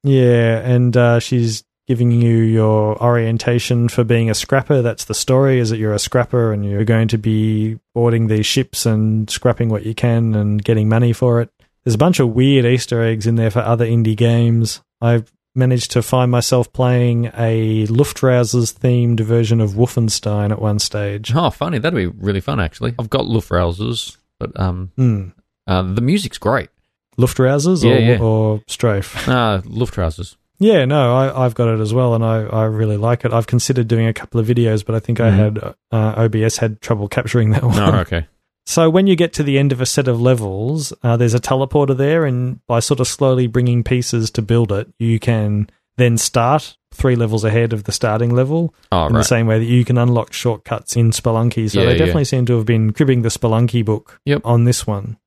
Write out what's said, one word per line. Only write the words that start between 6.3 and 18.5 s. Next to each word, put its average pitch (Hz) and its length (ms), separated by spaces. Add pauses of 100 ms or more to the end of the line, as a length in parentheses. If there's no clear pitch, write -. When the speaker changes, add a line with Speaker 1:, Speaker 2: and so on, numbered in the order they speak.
Speaker 1:
and 104 140
you're 101 180
going 113 240
to 113 100
be 110 640 (160)
boarding 117 320
these 107 180
ships - 400
and 110 440
scrapping 117 400
what 107 160
you 110 100
can 117 400
and 104 280
getting 110 260
money 117 240
for 117 280
it. 117 80 (360)
There's 113 100
a - 40
bunch 170 200
of 127 160
weird 131 300
Easter 117 360
eggs 113 240
in 117 100
there 113 160
for 117 100
other 117 240
indie 113 320
games. 117 640 (180)
I've 117 320 (240)
managed 127 360
to 120 120
find 127 260
myself 123 440
playing 123 540 (100)
a 110 500 (540)
Luftrausers-themed 120 800